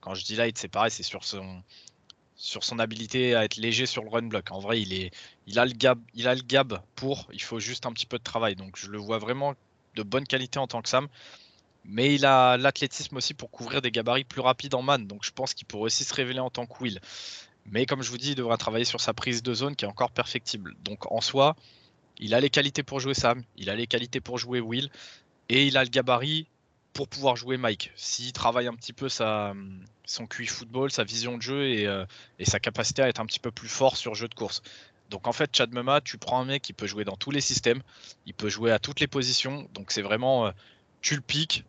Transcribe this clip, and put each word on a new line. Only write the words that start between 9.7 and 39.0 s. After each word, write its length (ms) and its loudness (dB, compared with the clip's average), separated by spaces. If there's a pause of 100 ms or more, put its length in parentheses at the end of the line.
de 80 -4
bonne 240 -2
qualité 320 -2
en 80 0
tant 140 -6
que 80 -6
Sam. 200 2 (800)
Mais 280 4
il 100 4
a 300 8
l'athlétisme 600 0
aussi 160 -2
pour 160 -12
couvrir 320 -4
des 120 0
gabarits 320 2
plus 160 -8
rapides 340 2
en 80 0
man. 240 2
Donc, 180 -12
je 60 -4
pense 240 -4
qu'il 140 -16
pourrait 160 -4
aussi 180 0
se 100 -6
révéler 280 -2
en 100 -2
tant 160 -6
que 160 -14
Will. 180 -4 (640)
Mais 220 0
comme 160 -2
je 80 -6
vous 80 -10
dis, 140 -4
il 20 -2
devra 220 0
travailler 280 0
sur 160 -2
sa 140 0
prise 260 -2
de 140 -2
zone 220 -4
qui 80 -6
est 40 -4
encore 220 -2
perfectible. 720 -4
Donc, 300 -8
en 80 0
soi, 340 4 (640)
il 160 0
a 60 8
les 100 4
qualités 320 2
pour 160 -4
jouer 160 -2
Sam, 300 2 (120)
il 140 -6
a 60 -2
les 100 -2
qualités 340 -2
pour 160 -8
jouer 220 -2
Will, 320 -4 (580)
et 160 8
il 120 6
a 80 8
le 40 -2
gabarit 600 2 (440)
pour 140 -4
pouvoir 300 2
jouer 200 -4
Mike. 380 -2
S'il 380 -6
travaille 340 2
un 80 -4
petit 180 -14
peu 160 -6
sa, 460 -2 (500)
son 220 -8
Q 160 -10
I 60 -6
football, 420 -4
sa 140 0
vision 320 -4
de 60 -8
jeu 260 -2
et, 180 2
euh, 180 -2 (360)
et 40 -6
sa 140 2
capacité 440 0
à 60 6
être 120 -2
un 60 -4
petit 120 -4
peu 140 -6
plus 160 -14
fort 280 2
sur 200 -6
jeu 100 -6
de 80 -10
course. 260 -6 (480)
Donc 200 -6
en 40 0
fait, 220 0
Chad 180 4
Muma, 280 4
tu 180 -10
prends 220 0
un 60 -2
mec 160 -2
qui 100 -12
peut 160 -6
jouer 160 -4
dans 100 -6
tous 160 -8
les 100 2
systèmes, 400 2 (440)
il 100 -12
peut 140 -4
jouer 240 2
à 80 4
toutes 180 -6
les 80 4